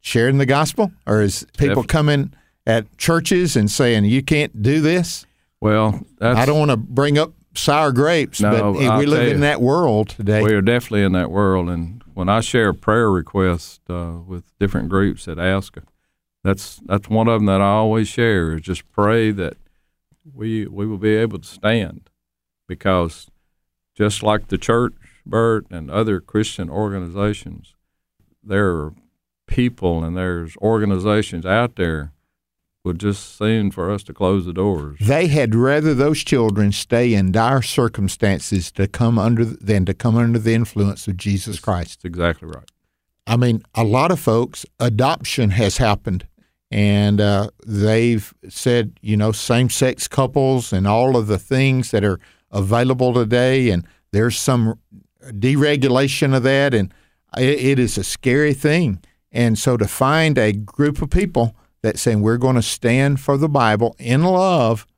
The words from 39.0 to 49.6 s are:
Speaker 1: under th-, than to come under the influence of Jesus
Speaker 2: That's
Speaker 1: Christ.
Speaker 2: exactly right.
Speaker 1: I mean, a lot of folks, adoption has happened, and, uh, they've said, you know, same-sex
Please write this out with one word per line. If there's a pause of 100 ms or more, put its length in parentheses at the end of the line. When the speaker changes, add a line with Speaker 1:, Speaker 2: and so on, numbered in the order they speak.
Speaker 1:
under
th-,
than
to
come
under
the
influence
of
Jesus
Speaker 2:
That's
Speaker 1:
Christ.
Speaker 2:
exactly
right. (600)
Speaker 1:
I
mean, (120)
a
lot
of
folks, (140)
adoption
has
happened, (440)
and,
uh, (160)
they've (160)
said,
you
know,
same-sex